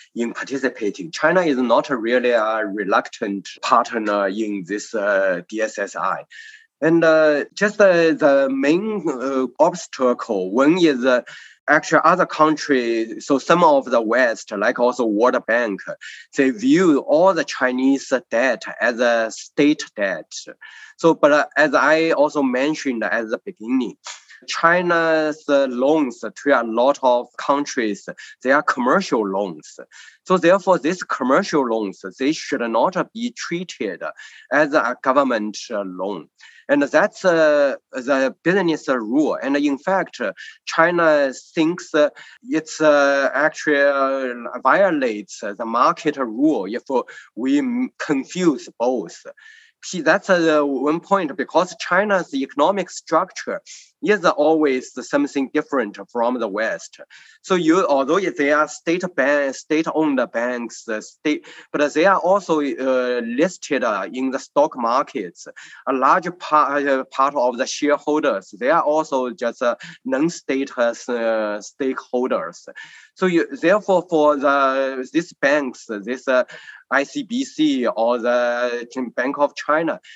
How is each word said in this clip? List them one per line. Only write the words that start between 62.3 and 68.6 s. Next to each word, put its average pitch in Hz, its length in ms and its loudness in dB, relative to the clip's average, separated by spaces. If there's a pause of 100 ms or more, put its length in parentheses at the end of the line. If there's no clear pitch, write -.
uh, 127 640 -2
listed, 131 580 -2
uh, 101 300 -2
in 131 180 -4
the 127 80 -4
stock 147 380 0
markets. 123 720 -4 (400)
A 131 40 -2
large 147 380 2 (100)
pa-, 143 380 2
uh, 139 340 0
part 139 240 0
of 123 220 0
the 123 100 -4
shareholders, 147 880 -2
they 120 120 -2